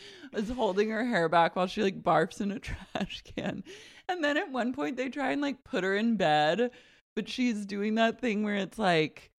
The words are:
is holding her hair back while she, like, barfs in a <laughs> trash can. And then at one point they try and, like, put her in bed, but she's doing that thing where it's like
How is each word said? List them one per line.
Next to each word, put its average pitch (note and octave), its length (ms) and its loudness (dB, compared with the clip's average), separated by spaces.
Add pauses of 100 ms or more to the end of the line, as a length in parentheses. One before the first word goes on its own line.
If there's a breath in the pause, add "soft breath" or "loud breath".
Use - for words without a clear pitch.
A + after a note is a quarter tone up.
(340 loud breath)
is G#3 160 -4
holding G#3+ 400 0
her A3 160 -2
hair E3+ 240 2
back E3 260 4
while F#3 120 0
she, - 140 -4
like, F3 220 -2
barfs D#3+ 380 2
in G3+ 100 -4
a G3 80 -8
<laughs> - 0 -
trash - 640 -8
can. - 400 -8 (460 loud breath)
And F4+ 140 -2
then D4 140 2
at F4 140 -4
one B3 220 -2
point D4 240 -4
they C4 120 -2
try C4+ 220 -2
and, C#4+ 100 -2
like, C#4+ 220 -4
put - 220 -2
her F#3+ 100 2
in A3 220 2
bed, E3 540 4 (440 loud breath)
but A3 140 -6
she's A#3 360 0
doing G#3 300 -2
that A3+ 240 2
thing G#3+ 240 0
where G#3 120 -2
it's G3 240 -4
like E3 580 2